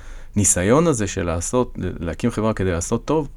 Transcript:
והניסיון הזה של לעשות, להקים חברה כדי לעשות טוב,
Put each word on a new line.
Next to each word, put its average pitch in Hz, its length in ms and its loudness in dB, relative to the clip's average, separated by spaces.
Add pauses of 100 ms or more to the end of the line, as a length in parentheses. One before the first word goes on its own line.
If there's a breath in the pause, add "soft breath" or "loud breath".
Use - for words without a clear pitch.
(360 loud breath)
והניסיון 104 500 4
הזה 117 200 2
של 95 160 -4
לעשות, 87 540 0
להקים 87 540 -4
חברה 110 220 0
כדי 95 180 0
לעשות 87 340 -2
טוב, 147 320 0